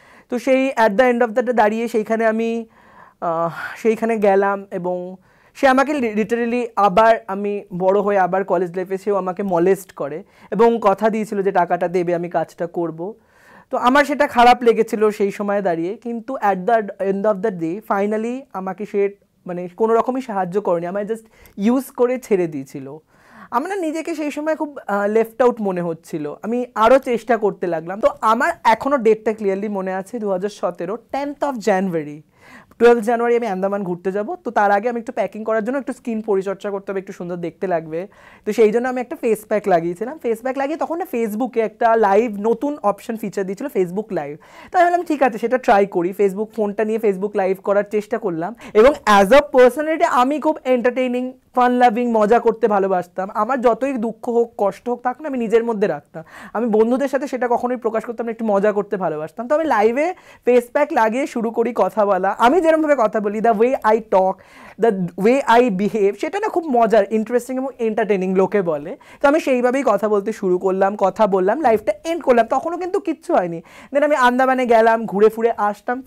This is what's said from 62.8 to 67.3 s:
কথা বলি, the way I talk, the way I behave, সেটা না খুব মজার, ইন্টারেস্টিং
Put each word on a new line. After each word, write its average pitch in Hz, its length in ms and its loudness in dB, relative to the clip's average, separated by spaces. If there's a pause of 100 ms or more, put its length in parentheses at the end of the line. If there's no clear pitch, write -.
কথা 220 220 0
বলি, 208 280 -4
the 233 140 4
way 254 120 4 (200)
I 226 40 2 (180)
talk, 190 200 2 (480)
the 233 80 4 (340)
way 247 120 6 (220)
I 247 40 6 (180)
behave, 208 400 0
সেটা 311 180 -4
না 427 160 -2
খুব 349 80 0 (140)
মজার, 220 260 4 (160)
ইন্টারেস্টিং 240 420 -4